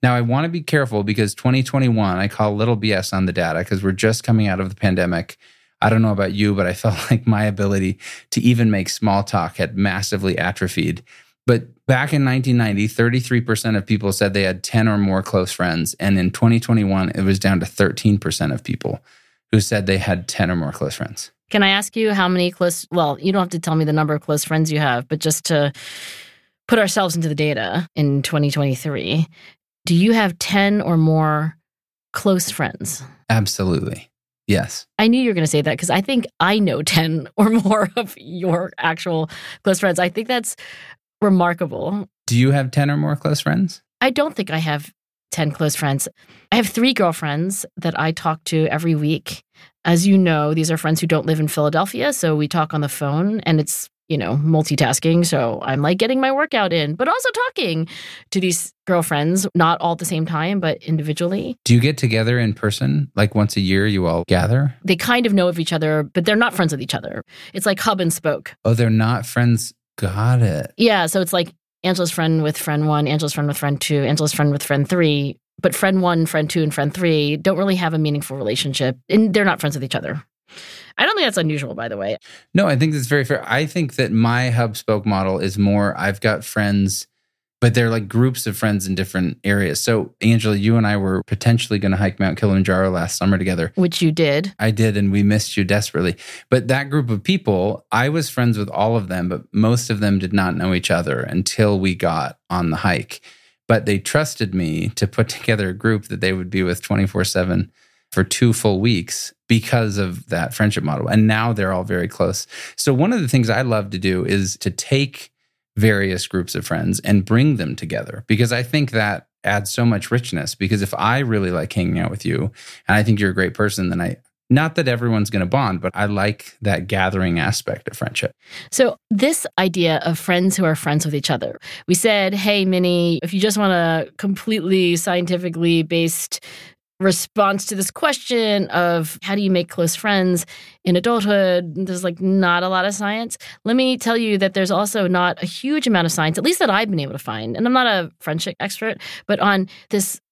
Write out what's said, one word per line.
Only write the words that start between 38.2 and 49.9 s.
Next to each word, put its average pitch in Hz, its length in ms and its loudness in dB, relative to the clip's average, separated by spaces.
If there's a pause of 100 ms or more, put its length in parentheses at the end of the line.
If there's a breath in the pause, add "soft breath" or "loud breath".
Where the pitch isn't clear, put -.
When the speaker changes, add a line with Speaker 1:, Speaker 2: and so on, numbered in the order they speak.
Speaker 2:
actual 160 520 -2 (340 loud breath)
close 185 160 2
friends. 180 180 2
I 180 120 2
think 220 180 -6
that's 247 300 -4 (640 loud breath)
remarkable. 175 840 0 (200)
Speaker 1:
Do 117 100 2
you 127 140 6
have 135 200 0
ten 143 200 2
or 147 60 0
more 147 180 0
close 151 240 -2
friends? 170 420 -2 (200)
Speaker 2:
I 254 80 4
don't 294 260 0
think 202 160 -6
I 160 80 -2
have 147 340 -4 (380)
ten 151 200 -2
close 147 240 -2
friends. 139 320 -2 (440 soft breath)
I 208 60 4
have 226 100 2
three 247 260 2
girlfriends 165 720 -2 (120)
that 165 220 -4
I 160 120 0
talk 160 340 -4
to 156 220 0
every 160 280 0
week, - 480 -4 (440 soft breath)
as 170 180 4